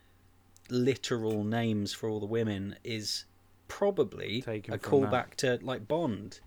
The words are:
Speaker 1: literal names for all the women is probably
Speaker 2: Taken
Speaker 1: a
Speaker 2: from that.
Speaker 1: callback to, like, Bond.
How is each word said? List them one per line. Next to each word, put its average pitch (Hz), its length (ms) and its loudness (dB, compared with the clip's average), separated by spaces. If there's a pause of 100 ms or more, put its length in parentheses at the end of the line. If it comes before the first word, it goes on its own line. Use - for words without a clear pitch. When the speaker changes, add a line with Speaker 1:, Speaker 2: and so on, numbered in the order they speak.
(680)
Speaker 1:
literal 120 760 2
names 107 480 2
for - 160 -4
all 107 120 -2
the 101 60 -6
women 104 580 0
is 107 400 -4 (440)
probably 120 720 0
Speaker 2:
Taken 110 320 -6
Speaker 1:
a 107 40 -4
Speaker 2:
from 135 240 4
that. 107 80 2
Speaker 1:
callback 120 260 0
to, 123 260 2
like, 123 240 -6
Bond. 120 600 -2